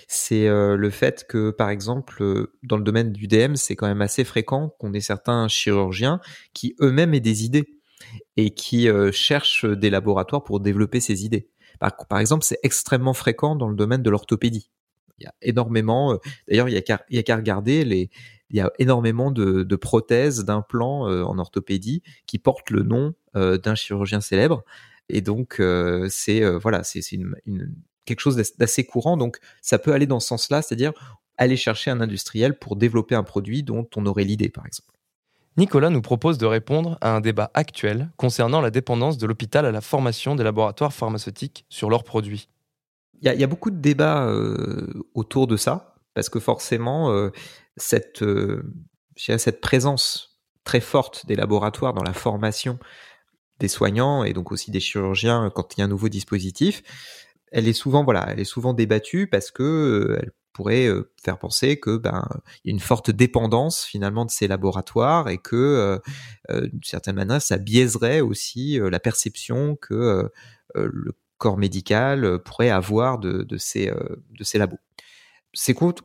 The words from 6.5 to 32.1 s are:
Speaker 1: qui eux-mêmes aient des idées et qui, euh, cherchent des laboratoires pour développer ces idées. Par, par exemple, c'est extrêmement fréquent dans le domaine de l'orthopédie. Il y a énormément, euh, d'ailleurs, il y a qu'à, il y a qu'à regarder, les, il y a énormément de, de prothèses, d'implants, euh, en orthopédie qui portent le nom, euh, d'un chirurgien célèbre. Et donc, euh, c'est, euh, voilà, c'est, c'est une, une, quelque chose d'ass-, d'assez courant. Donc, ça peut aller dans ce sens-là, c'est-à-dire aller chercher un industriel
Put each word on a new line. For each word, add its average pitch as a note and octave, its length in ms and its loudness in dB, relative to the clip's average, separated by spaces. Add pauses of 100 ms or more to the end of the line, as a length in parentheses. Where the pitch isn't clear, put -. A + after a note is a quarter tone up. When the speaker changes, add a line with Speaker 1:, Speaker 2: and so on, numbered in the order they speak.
Speaker 1:
qui - 280 -6
eux-mêmes D3 340 4
aient C#3 40 4
des A2 260 2
idées C#3+ 340 0 (580)
et A2 160 2
qui, A#2+ 360 2
euh, G2+ 220 4
cherchent - 540 0
des G#2 240 2
laboratoires G2+ 540 0
pour G#2 160 -4
développer G2+ 400 0
ces G2+ 260 -2
idées. A2 240 -4 (300)
Par, - 180 -2 (100)
par G2+ 120 0
exemple, C#3 260 2
c'est - 160 -2
extrêmement B2+ 540 0
fréquent D3 400 0
dans B2+ 120 -2
le G#2+ 80 -2
domaine A2+ 280 0
de A2+ 80 2
l'orthopédie. A2 580 0 (480)
Il - 60 -20
y - 40 -20
a - 140 -20
énormément, A#2 720 0
euh, G2 40 0 (300)
d'ailleurs, B2 220 2
il A2+ 60 0
y - 20 0
a F#2 40 0
qu'à, - 280 -2
il B2 60 -4
y A#2 40 2
a A2 40 0
qu'à A#2 120 2
regarder, A2 500 0
les, F#2+ 260 0 (400)
il G#2+ 60 -2
y - 20 4
a F#2 180 2
énormément B2 540 2
de, F#2+ 320 2
de F#2+ 120 0
prothèses, A#2+ 680 2
d'implants, A#2 640 -2
euh, F2+ 140 0
en F#2 160 -2
orthopédie G2 640 -4 (240)
qui A2 100 -6
portent - 320 0
le G#2 140 2
nom, B2+ 320 0 (200)
euh, F#2+ 220 4
d'un G#2+ 160 -2
chirurgien G2+ 480 -2
célèbre. G#2+ 420 2 (500)
Et G#3+ 60 0
donc, B2+ 400 -2
euh, F2+ 500 2
c'est, G#2+ 320 0
euh, F#2 160 4
voilà, G2 260 0
c'est, - 180 -8
c'est - 160 -8
une, F#2 180 -6 (100)
une, F#2 280 -8 (320)
quelque - 160 -4
chose C3+ 160 2
d'ass-, G#2+ 200 -2
d'assez B2 280 2
courant. D#3 320 0
Donc, A#2+ 220 -2 (220)
ça - 160 2
peut - 140 2
aller C#3+ 140 4
dans C3 160 0
ce - 60 -6
sens-là, C#3 340 -2
c'est-à-dire C#3 320 -2 (440)
aller B2+ 200 4
chercher B2 340 -2
un B2 80 0
industriel A2+ 580 0